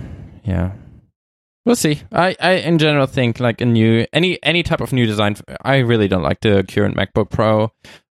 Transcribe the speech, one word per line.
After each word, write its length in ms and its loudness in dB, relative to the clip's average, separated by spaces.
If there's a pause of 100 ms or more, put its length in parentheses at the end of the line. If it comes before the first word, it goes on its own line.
(440)
Yeah. 300 -4 (920)
We'll 100 2
see. 260 -2 (100)
I, 280 0
I, 180 0
in 200 0
general, 300 2
think, 320 -2
like, 220 -2
a 40 -2
new, 480 4
any, 300 0
any 180 0
type 200 -4
of 120 -6
new 140 2
design, 280 0 (280)
I 140 0
really 300 2
don't 140 0
like 200 -2
the 300 2
current 240 -2
MacBook 360 -2
Pro 420 0 (400)